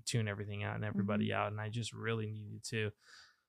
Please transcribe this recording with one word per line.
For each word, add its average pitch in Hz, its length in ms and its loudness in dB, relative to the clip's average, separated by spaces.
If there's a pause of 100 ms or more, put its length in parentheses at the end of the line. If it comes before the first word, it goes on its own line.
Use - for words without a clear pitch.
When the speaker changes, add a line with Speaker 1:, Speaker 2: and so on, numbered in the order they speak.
Speaker 1:
tune 113 220 2
everything 101 360 -2
out 107 140 0
and 110 100 -2
everybody 104 420 4
Speaker 2:
Mm-hmm. 104 120 2
Speaker 1:
out, 104 100 2
and 107 100 -2
I 107 80 -2
just 110 240 -4
really 110 380 0
needed 107 400 -8
to, 107 200 2 (580)